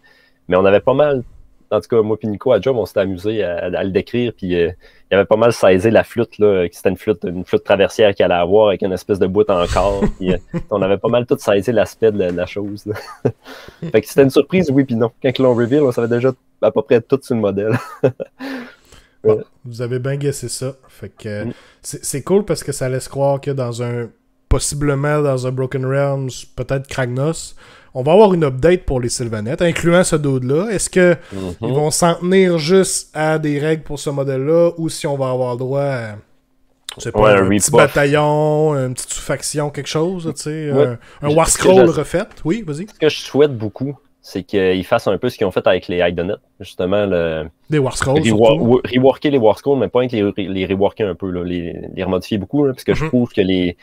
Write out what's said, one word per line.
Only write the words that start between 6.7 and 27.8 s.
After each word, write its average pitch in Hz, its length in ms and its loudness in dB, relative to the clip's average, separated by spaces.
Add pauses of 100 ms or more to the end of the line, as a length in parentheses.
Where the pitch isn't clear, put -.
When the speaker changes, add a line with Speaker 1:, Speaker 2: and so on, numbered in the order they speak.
Speaker 1:
c'était - 140 -2
une 92 80 -4
flûte, - 260 -4
une 95 220 -8
flûte - 180 -2
traversière 101 520 2
qu'il 95 100 2
allait 90 80 2
avoir 95 360 4
avec 90 120 -2
une 98 100 -4
espèce 92 280 -4
de 95 80 2
bout 101 240 2
en 87 160 2
corps, 98 340 0
Speaker 2:
<laughs> - 180 -2
Speaker 1:
puis, 92 140 0
euh, 90 40 0 (340)
on 98 100 0
avait 95 160 0
pas 113 120 -4
mal 123 180 0
tout 143 100 0
saisi 101 340 0
l'aspect 110 400 0
de 104 60 -4
la, 90 140 -2
de 87 60 -6
la 90 100 -4
chose, 104 400 -10
là. 104 80 -6 (280)
<laughs> - 680 -10
Fait 110 100 4
que - 60 -14
c'était 143 160 4
une 135 80 4
surprise, 165 400 0
oui 139 140 2
puis 120 100 -4
non. 113 160 0 (100)
Quand 135 160 0
ils 135 60 0
l'ont 127 100 4
reveal, 120 300 2
on 127 80 2
savait 117 160 -2
déjà 120 240 2 (320)
à 110 80 4
peu 110 100 -2
près 117 200 2
tout 135 200 -2
sur - 140 -4
le 113 60 0
modèle. 104 360 -2 (240)
<laughs> 127 80 2 (1120)
Speaker 2:
Bon, 107 120 4
Speaker 1:
Ouais. - 80 -8 (220)
Speaker 2:
vous 120 160 -12
avez 123 180 -6
bien 135 160 -4
guessé 143 320 -6
ça. 131 260 -8 (140)
Fait - 220 -18
que, 104 360 -10
Speaker 1:
Mm. 120 80 -8 (280)
Speaker 2:
c'est, - 240 -14
c'est 139 180 -8
cool 202 220 0
parce - 180 -4
que 147 80 -8
ça 135 180 -6
laisse 131 200 -6
croire 139 320 -2
que 143 100 -6
dans 120 320 -6
un, 120 240 -6 (400)
possiblement 143 760 0
dans 131 240 -2
un 127 60 -2
Broken 131 340 -4
Realms, 139 440 -2 (260)
peut-être 135 320 -6
Kragnos, 135 680 -4 (380)